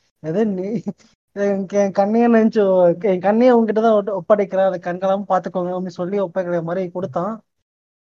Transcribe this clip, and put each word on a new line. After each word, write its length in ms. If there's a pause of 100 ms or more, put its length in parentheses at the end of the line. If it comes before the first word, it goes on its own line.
(200)
எது 260
நீ, 360 (500)
என், 360
என் 220
கண்ணையே 460
நினைச்சு, 640
என் 180
கண்ணையே 320
உங்ககிட்ட 300
தான் 120
ஒட்ட-, 260
ஒப்படைக்கிறேன், 480
அதை 260
கண்களாம 360
பாத்துக்கோங்க" 460
அப்படின்னு 120
சொல்லி 340
ஒப்படைக்கிற 420
மாதிரி 280
கொடுத்தான். 520 (720)